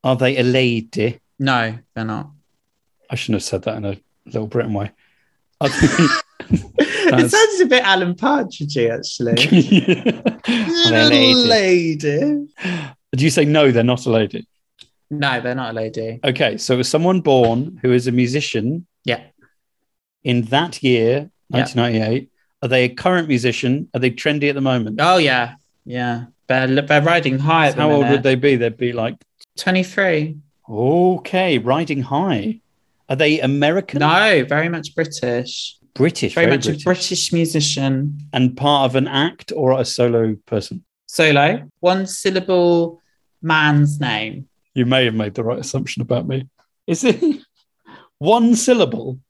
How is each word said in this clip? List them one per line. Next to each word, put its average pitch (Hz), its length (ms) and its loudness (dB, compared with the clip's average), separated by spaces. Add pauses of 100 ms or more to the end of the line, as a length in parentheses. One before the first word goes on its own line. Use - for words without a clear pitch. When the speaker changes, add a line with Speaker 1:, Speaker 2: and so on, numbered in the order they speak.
Speaker 1:
Are 131 120 2
they 127 220 0
a 123 60 0
lady? 120 760 0 (180)
Speaker 2:
No, 120 400 -2 (160)
they're 113 100 -8 (120)
not. - 160 -12 (800)
Speaker 1:
I 131 40 -6
shouldn't 110 260 -4
have - 20 -12
said - 200 -6
that 113 140 -6
in 104 80 -8
a 98 120 -6 (280)
Little 110 220 -6
Britain 113 260 -4
way. 101 160 -4 (720)
Are 143 100 0
they, - 80 -6
<laughs> 160 300 2 (420)
Speaker 2:
It - 640 0
Speaker 1:
that's - 200 4
Speaker 2:
sounded 427 300 2
a 277 80 4
bit 247 140 4
Alan 185 320 0
Partridgey, 170 760 -2
actually. 117 440 -4
Speaker 1:
<laughs> 170 920 2
Are 311 680 0
they - 120 4
a 302 80 6
Speaker 2:
Little 262 360 4
Speaker 1:
lady? 180 640 2
Speaker 2:
lady. 285 380 -2 (680)
Speaker 1:
Do 131 80 0
you 156 60 4
say, 147 160 2
"No, 147 240 4
they're 117 140 4
not 123 240 0
a - 20 -2
lady"? 110 380 0 (640)
Speaker 2:
No, 139 300 -2
they're 123 120 -6
not 127 180 -6
a - 20 -10
lady. 113 500 -8
Speaker 1:
Okay, 135 340 0
so - 160 -2
it 123 40 2
was 127 120 -2
someone 175 320 2
born 131 600 2
who 127 80 2
is 123 160 2
a 123 40 -2
musician 127 760 -2 (180)
Speaker 2:
Yeah. 120 160 -4 (1000)
Speaker 1:
in 123 220 0
that 147 360 -2
year, 127 480 2 (200)
Speaker 2:
Yeah. 127 100 -2
Speaker 1:
nineteen - 240 -4
ninety-eight. 113 460 -2 (340)
Are 123 40 -4
they 127 180 2
a 123 40 -2
current 170 380 -2
musician? 127 680 -2
Are 123 60 -4
they 127 100 0
trendy 143 400 -2
at 139 60 -4
the 139 60 -4 (120)
moment? 110 260 -4
Speaker 2:
Oh, 180 180 4
yeah. 127 360 0 (320)
Yeah. 123 400 -6 (220)
They're, 131 340 2
they're 147 200 2
riding 151 380 0
high 156 300 2
at 131 60 -4
the 143 60 -2
Speaker 1:
How 151 100 2
old 143 100 4
Speaker 2:
minute. 131 140 2
Speaker 1:
would 131 80 -2
they 131 120 4
be? 135 220 2
They'd 117 200 -2
be, 120 160 -2
like, 117 220 -4 (420)
Speaker 2:
Twenty-three. 180 800 -2 (320)
Speaker 1:
Okay, 175 880 0
riding 135 460 -2
high. 170 560 -2 (500)
Are 135 60 -2
they 151 240 2
American? 143 600 0
Speaker 2:
No, 170 480 4
very 156 220 -2
much 165 260 -10
British. 123 840 -6 (160)
Speaker 1:
British, - 420 0
Speaker 2:
Very 170 100 4
Speaker 1:
very 135 120 4
Speaker 2:
much 131 80 -4
Speaker 1:
British. 147 160 -2
Speaker 2:
a - 40 -8
British 180 480 -2
musician. 147 840 0 (160)
Speaker 1:
And 127 220 2
part 139 340 2
of 123 60 -4
an 135 120 0
act 143 480 -4
or 131 240 2
a 127 60 0
solo 117 500 0 (100)
person? - 380 -6 (240)
Speaker 2:
Solo. 156 600 2 (140)
One 185 260 2
syllable 175 920 0 (400)
man's 147 580 2
name. 113 480 -6 (280)
Speaker 1:
You 127 100 0
may 131 200 2
have 110 100 -2
made 107 180 -2
the 117 100 -6
right 117 160 -4
assumption 131 420 -8
about 123 260 -2
me. 135 200 -6 (400)
Is 165 160 -4
it - 180 2 (580)
<laughs> - 400 -20
one 233 360 4
syllable? 131 640 0 (100)